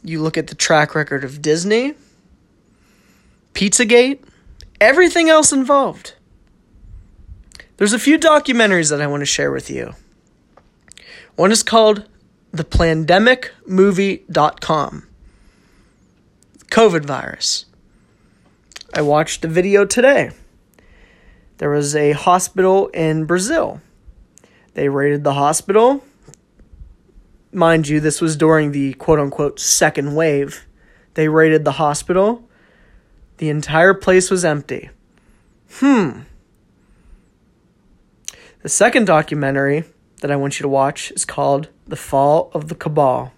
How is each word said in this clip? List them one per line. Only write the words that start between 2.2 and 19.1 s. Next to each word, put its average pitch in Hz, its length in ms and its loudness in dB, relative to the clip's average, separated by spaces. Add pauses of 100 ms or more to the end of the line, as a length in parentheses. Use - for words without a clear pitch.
Pizzagate, 240 720 2 (580)
everything 320 480 4
else 311 240 4
involved. 269 640 -2 (1600)
There's 202 160 0
a 240 60 -2
few 302 180 4
documentaries 233 720 2
that 147 120 -4
I 147 60 -4
want 143 140 -4
to 143 60 -6
share 143 240 -2
with 135 180 -8
you. 127 240 -12 (1400)
One 185 160 2
is 226 120 0
called 214 440 2 (440)
the 156 120 -8
pandemic 175 880 0 (140)
movie 190 680 0
dot 151 300 -2
com. - 440 -6 (1600)
covid 185 360 2
virus. - 640 -8 (1300)
I 160 80 -2
watched 151 420 -2